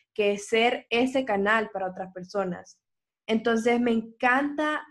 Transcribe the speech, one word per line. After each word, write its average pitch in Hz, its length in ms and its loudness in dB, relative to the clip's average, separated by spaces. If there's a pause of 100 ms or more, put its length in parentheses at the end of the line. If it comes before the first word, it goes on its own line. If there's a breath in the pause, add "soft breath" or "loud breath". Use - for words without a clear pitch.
(140 soft breath)
que 202 180 2
es 202 160 -4
ser 233 420 2
ese 262 360 0
canal 208 480 0
para 190 160 -4
otras 185 240 -12
personas. 180 680 -6 (480)
Entonces, 226 540 2
me 240 100 2
encanta 285 1000 0